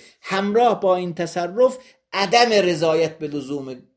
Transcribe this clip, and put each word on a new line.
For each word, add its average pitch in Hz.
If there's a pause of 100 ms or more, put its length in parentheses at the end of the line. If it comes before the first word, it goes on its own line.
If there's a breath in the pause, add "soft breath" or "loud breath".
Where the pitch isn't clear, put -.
(200 loud breath)
همراه 202
با 185
این 180
تصرف 180 (340 loud breath)
عدم 214
رضایت 165
به 151
لزوم 135 (140)